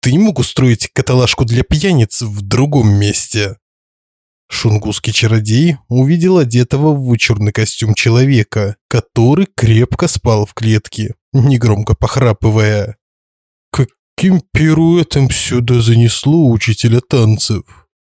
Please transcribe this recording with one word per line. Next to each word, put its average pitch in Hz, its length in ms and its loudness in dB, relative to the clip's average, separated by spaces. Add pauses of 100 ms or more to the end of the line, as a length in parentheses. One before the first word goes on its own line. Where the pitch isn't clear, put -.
«Ты 123 60 0
не 160 80 2
мог 208 180 2
устроить 123 540 0
каталажку 127 520 0
для 117 200 -2
пьяниц 151 580 -2
в 101 180 -8
другом 117 480 0
месте?» 101 680 -2 (920)
Шунгусский 107 640 -4
чародей 113 640 0 (100)
увидел 165 500 2
одетого 135 540 0
в 139 140 -4
вычурный 107 440 0
костюм 110 420 -2
человека, 117 840 0 (100)
который 127 680 0
крепко 113 540 0
спал 107 400 -2
в - 80 -12
клетке, 110 600 -4 (160)
негромко 117 640 2
похрапывая. 107 1040 0 (760)
«Каким - 680 -2 (100)
пируэтом 160 760 2
сюда 123 520 -2
занесло 117 720 2
учителя 113 480 0
танцев? 110 880 -2 (240)